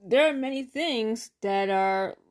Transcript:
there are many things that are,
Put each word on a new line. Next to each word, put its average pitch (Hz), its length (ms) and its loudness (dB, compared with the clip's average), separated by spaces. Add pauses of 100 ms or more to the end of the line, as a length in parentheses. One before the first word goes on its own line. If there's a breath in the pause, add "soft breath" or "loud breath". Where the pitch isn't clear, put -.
there 277 220 4
are 302 40 2
many 269 300 -4
things 254 720 -4 (100)
that 196 260 0
are, 190 480 0 (140)